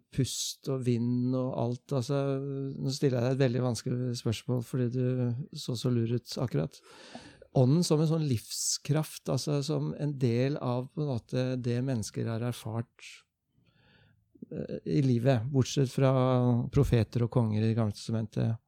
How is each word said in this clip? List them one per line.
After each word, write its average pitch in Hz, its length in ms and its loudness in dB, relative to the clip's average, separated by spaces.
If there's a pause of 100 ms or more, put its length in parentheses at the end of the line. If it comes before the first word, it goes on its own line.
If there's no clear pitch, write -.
(120)
pust - 560 -4
og 135 160 -2
vind 123 500 2
og 127 220 -2
alt, 120 360 -4
altså, 139 260 -2 (580)
nå 147 140 -2
stiller 131 300 2
jeg - 20 2
deg 127 100 2
et 135 200 4
veldig 123 100 0
vanskelig 123 560 -2
spørsmål, 123 460 -2
fordi 127 260 0
du 127 440 0 (200)
så 143 220 -6
så 127 180 0
lur 117 180 2
ut 120 140 -2 (120)
akkurat. - 420 -2 (760)
Ånden 143 300 6
som 156 160 2
en 160 80 2
sånn 156 200 0
livskraft, - 1000 -2
altså, 143 340 0
som 147 320 -2
en 147 240 -4
del 127 400 2
av, 127 340 -2
på 151 100 -6
en 147 60 -2 (100)
måte, 127 440 -4
det 120 220 0
mennesker 120 420 -4
har 113 140 -4
erfart, - 840 -8 (1300)
eh, - 340 -8
i 151 180 2
livet, 123 480 2
bortsett 135 400 2
fra 135 220 2 (580)
profeter 120 520 2
og 117 80 0
konger 110 320 2
i 113 60 4
Det 110 80 2
gamle 110 160 0
testamentet. 113 760 -2